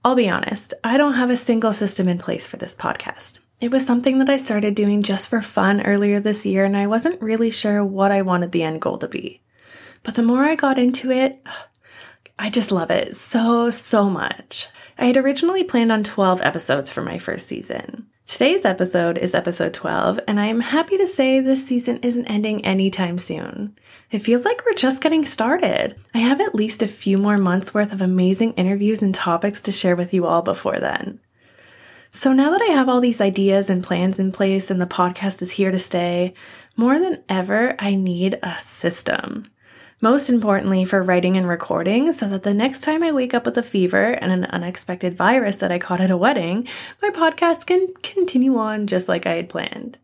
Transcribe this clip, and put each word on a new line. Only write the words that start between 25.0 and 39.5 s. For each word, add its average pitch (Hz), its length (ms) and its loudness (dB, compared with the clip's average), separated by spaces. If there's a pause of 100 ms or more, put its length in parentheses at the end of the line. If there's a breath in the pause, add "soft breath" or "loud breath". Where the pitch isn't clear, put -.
getting 311 240 2
started. - 720 0 (180)
I 233 40 2
have 254 220 4
at 415 140 0
least 214 280 0
a 208 60 0
few 196 300 0
more 202 200 4
months 185 360 0
worth 208 180 0
of 196 80 -8
amazing 185 520 2
interviews 202 500 0
and 190 120 2
topics 185 480 -2
to 202 100 -4
share 180 240 2
with 175 180 -4
you 175 120 2
all 170 160 4
before - 360 -2
then. - 420 -4 (920 soft breath)
So - 220 0
now 269 180 4
that 392 120 2
I 427 100 4
have 269 160 4
all 247 120 4
these 240 200 2
ideas 196 480 4
and 180 140 0
plans 180 360 0
in 190 140 0
place 196 380 0
and 185 100 0
the 180 60 0
podcast 180 560 -2
is 180 100 -8
here 196 180 2
to 185 80 0
stay, 175 560 -2 (420 loud breath)
more 254 240 4
than 370 280 -2
ever, 196 500 0
I 202 180 0
need 185 460 0
a 175 180 -8
system. - 880 -6 (520 soft breath)